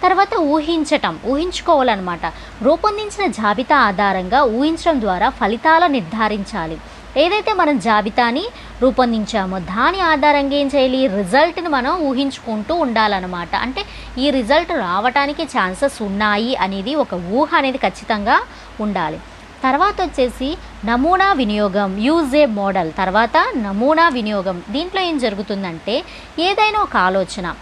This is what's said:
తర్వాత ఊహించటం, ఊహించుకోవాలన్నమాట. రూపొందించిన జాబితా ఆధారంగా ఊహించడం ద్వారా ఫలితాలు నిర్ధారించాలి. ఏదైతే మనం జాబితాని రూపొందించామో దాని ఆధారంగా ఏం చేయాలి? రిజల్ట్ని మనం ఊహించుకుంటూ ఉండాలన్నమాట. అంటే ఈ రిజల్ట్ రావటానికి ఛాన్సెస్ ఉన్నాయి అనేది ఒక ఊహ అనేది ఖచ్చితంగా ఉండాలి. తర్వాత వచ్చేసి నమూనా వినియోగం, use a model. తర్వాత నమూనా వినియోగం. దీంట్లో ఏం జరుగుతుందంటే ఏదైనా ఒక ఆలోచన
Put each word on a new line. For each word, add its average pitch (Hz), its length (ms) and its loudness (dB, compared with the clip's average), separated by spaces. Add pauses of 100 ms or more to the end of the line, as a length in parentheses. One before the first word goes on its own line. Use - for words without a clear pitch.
తర్వాత 381 320 4
ఊహించటం, 302 880 0
ఊహించుకోవాలన్నమాట. 254 1000 0 (360)
రూపొందించిన 403 680 0
జాబితా 220 460 0
ఆధారంగా 202 640 2
ఊహించడం 285 580 0
ద్వారా 196 280 0
ఫలితాలు 269 560 2
నిర్ధారించాలి. 208 920 -2 (400)
ఏదైతే 392 360 2
మనం 302 260 2
జాబితాని 226 680 2 (360)
రూపొందించామో 220 800 0
దాని 240 400 -2
ఆధారంగా 285 560 2
ఏం 285 200 0
చేయాలి? 262 320 2
రిజల్ట్ని 277 640 2
మనం 277 280 0
ఊహించుకుంటూ 269 800 -2
ఉండాలన్నమాట. 202 800 0
అంటే 262 300 -4 (320)
ఈ 269 120 2
రిజల్ట్ 269 420 0
రావటానికి 254 720 0
ఛాన్సెస్ - 600 -2
ఉన్నాయి 208 520 0
అనేది 196 400 -4
ఒక 277 180 -2
ఊహ 220 420 0
అనేది 269 220 2
ఖచ్చితంగా 214 640 0 (400)
ఉండాలి. 175 380 -4 (440)
తర్వాత 320 380 2
వచ్చేసి 277 560 -2 (280)
నమూనా 339 480 4
వినియోగం, 208 720 0
use 294 280 2
a 294 120 6 (140)
model. 190 380 0
తర్వాత 226 600 2
నమూనా 254 520 2
వినియోగం. 202 600 -2
దీంట్లో 359 320 -4
ఏం 339 160 -2
జరుగుతుందంటే 202 840 -4 (360)
ఏదైనా 415 400 0
ఒక 415 180 -2
ఆలోచన 185 640 0